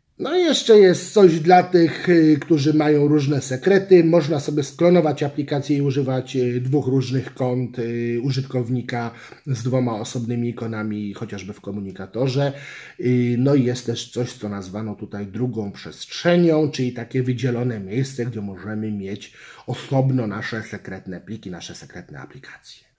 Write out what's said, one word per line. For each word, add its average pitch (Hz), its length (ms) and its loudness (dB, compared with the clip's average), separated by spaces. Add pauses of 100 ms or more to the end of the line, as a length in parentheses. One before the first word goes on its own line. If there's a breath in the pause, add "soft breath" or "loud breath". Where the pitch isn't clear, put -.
(200)
No 311 180 -2
i 359 40 2
jeszcze 233 380 6
jest 180 340 6
coś 175 260 6
dla 180 240 6
tych, 175 460 2
y, 160 320 6
którzy 151 320 2
mają 151 340 4
różne 143 340 2
sekrety. 190 640 4
Można 160 360 2
sobie 147 240 -2
sklonować 160 600 2
aplikację 143 540 -2
i 143 40 0
używać, 131 540 -2
y, 123 260 0
dwóch 131 260 0
różnych 131 460 -2
kont, 123 460 -4
y, 117 440 -4
użytkownika 123 880 -4 (360 loud breath)
z 113 160 -6
dwoma 123 360 -2
osobnymi 120 500 -6
ikonami, 107 640 -8
chociażby 101 400 -12
w - 80 -20
komunikatorze. 104 920 -4 (460 loud breath)
Y, 123 400 0
no 139 160 4
i 135 80 4
jest 120 220 -4
też - 260 -6
coś, 120 220 -6
co - 160 -10
nazwano 101 460 -8
tutaj 101 320 -12
drugą 107 440 -6
przestrzenią, 156 1000 0
czyli 127 220 -4
takie 123 300 -4
wydzielone 120 560 -2
miejsce, 117 460 -4
gdzie 110 160 -6
możemy 107 500 -8
mieć 101 420 -10 (340 loud breath)
osobno 127 600 0
nasze 107 360 -6
sekretne 95 580 -12
pliki, 107 300 -14
nasze 85 240 -14
sekretne 76 440 -18
aplikacje. - 680 -20 (120)